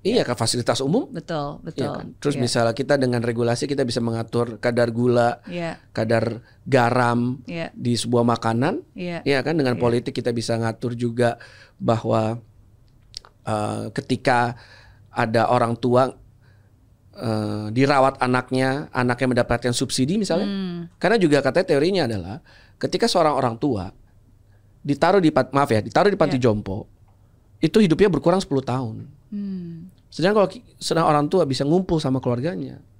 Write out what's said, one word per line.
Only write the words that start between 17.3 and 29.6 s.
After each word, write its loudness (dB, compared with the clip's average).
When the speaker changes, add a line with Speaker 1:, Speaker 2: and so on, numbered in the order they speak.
Speaker 1:
dirawat 2
anaknya, 0
anaknya 0
mendapatkan 0
subsidi -2
misalnya. 0
Speaker 2:
Hmm. -6
Speaker 1:
Karena 2
juga 4
katanya 0
teorinya 2
adalah -6
ketika -2
seorang 2
orang 0
tua -2
ditaruh 2
di 4
pat-, 2
maaf 2
ya, 4
ditaruh 2
di 2
panti 2
Speaker 2:
Iya. 4
Speaker 1:
jompo, -2
itu 2
hidupnya 4
berkurang 2
sepuluh -2
tahun. -6
Speaker 2:
Hmm. -10